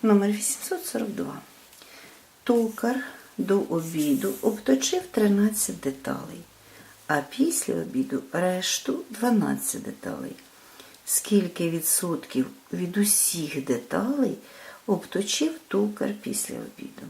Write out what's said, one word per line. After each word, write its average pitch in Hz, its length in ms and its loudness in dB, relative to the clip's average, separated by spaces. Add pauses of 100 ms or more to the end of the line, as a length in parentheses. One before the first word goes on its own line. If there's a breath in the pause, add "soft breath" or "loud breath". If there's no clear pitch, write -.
Номер 208 260 6
вісімсот - 540 -4
сорок 214 240 -4
два. - 320 -6 (1000 loud breath)
Токар 233 600 2 (340 loud breath)
до 196 240 2
обіду 165 800 0
обточив 269 720 2
тринадцять 208 680 4
деталей, - 640 -6 (680 loud breath)
а 147 140 2
після - 520 0
обіду 135 580 -2
решту 185 800 0
дванадцять 226 720 2
деталей. - 540 -10 (680 loud breath)
Скільки 180 640 2
відсотків 165 760 0 (260)
від 180 240 -2
усіх 170 680 0
деталей 240 720 0 (480 loud breath)
обточив 208 840 -2
токар 208 540 0
після - 340 -6
обіду? - 540 -12